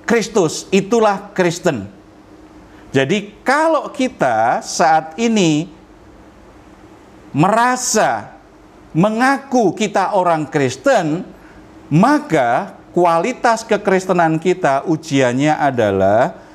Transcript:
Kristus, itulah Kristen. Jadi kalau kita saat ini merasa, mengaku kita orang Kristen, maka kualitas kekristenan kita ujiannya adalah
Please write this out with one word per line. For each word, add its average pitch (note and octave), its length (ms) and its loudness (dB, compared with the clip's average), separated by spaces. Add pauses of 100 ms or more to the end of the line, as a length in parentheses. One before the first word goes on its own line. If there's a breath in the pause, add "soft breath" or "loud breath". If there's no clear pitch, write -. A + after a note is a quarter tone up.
Kristus, G#3+ 720 -2
itulah G3+ 560 0
Kristen. E3 560 -2 (1040 loud breath)
Jadi F#3+ 400 0 (160)
kalau D4 480 0
kita C3+ 720 0
saat D#3+ 480 0
ini F#3 560 0 (1600)
merasa, G3 1040 0 (560)
mengaku A3+ 800 0
kita G#3 400 -2
orang F3 400 0
Kristen, D#3 720 0 (640 loud breath)
maka E3 880 2 (160)
kualitas G3+ 720 0
kekristenan F#3 800 0
kita F3 480 0
ujiannya C#3 640 0
adalah A2 800 2 (200 loud breath)